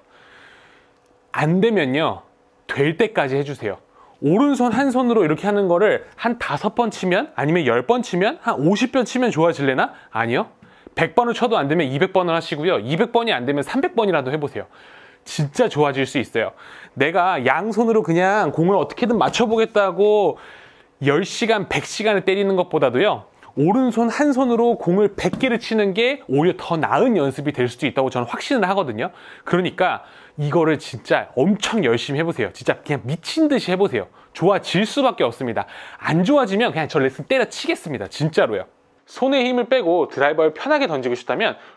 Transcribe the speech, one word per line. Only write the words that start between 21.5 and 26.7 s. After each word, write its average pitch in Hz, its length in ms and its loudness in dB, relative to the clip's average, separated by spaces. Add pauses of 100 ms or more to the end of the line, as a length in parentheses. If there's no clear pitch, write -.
백 - 160 -2
시간을 208 400 -2
때리는 196 320 2
것보다도요, 156 720 0 (300)
오른손 226 520 2
한 285 240 2
손으로 240 460 2
공을 202 360 2
백 - 240 -2
개를 240 220 0
치는 208 340 0
게 247 340 0
오히려 147 300 2
더 - 180 -4